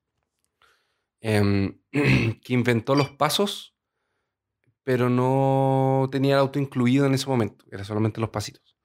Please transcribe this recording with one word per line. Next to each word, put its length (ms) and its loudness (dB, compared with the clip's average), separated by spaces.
Em, 640 0
<clears throat> 80 -20
que 600 0
inventó 400 0
los 160 0
pasos, 640 -4
pero 280 0
no 1000 2
tenía 260 0
el 40 4
auto 180 0
incluido 460 2
en 100 2
ese 140 -4
momento, 420 -2
era 140 -12
solamente 380 -4
los 80 -4
pasitos. 440 -10